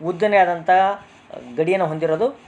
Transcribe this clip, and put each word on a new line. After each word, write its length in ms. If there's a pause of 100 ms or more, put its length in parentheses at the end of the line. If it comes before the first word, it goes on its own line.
ಉದ್ದನೆಯಾದಂಥ 640 (840)
ಗಡಿಯನ್ನು 300
ಹೊಂದಿರೋದು 600